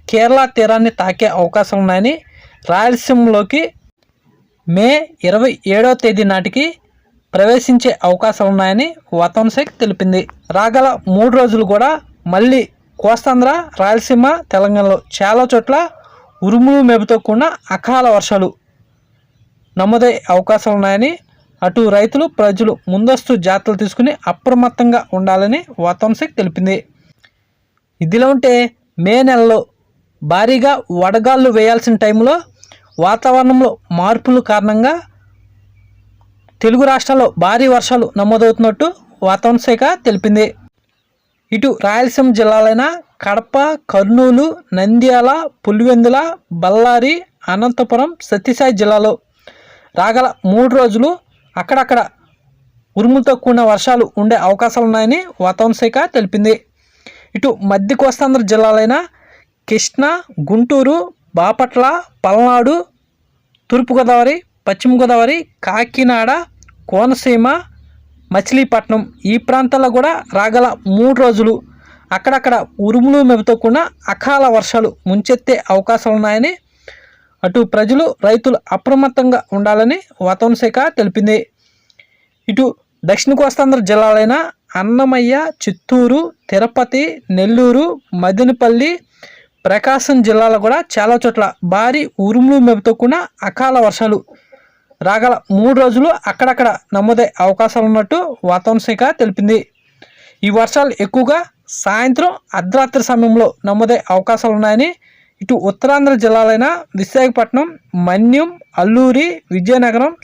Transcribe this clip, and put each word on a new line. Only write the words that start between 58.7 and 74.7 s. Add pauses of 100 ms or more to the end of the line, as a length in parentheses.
కృష్ణా, (200)
గుంటూరు, (220)
బాపట్ల, (220)
పల్నాడు, (840)
తూర్పుగోదావరి, (260)
పశ్చిమ
గోదావరి, (180)
కాకినాడ, (440)
కోనసీమ, (840)
మచిలీపట్నం (120)
ఈ
ప్రాంతాల్లో
కూడా (120)
రాగల (100)
మూడు
రోజులు (500)
అక్కడక్కడ (140)
ఉరుములు
మెరుపుతో
కూడిన (220)
అకాల
వర్షాలు (100)